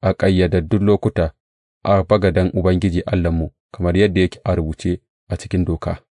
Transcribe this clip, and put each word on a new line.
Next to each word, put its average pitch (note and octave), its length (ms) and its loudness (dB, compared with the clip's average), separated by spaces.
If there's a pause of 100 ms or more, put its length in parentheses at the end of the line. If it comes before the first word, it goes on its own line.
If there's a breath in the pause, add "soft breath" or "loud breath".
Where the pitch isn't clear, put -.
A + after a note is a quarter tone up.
a F#2+ 120 0
ƙayyadaddun F#2 680 0
lokuta G2+ 500 0 (500)
a G2 200 4
bagaden F#2 500 2
Ubangiji F#2 480 0
Allahnmu, E2 480 -2 (240)
kamar F2 220 -2
yadda F#2+ 240 2
yake F2+ 240 -2
a F#2 100 0
rubuce E2+ 460 -4 (280)
a - 80 -6
cikin - 280 -2
doka. E2 480 -6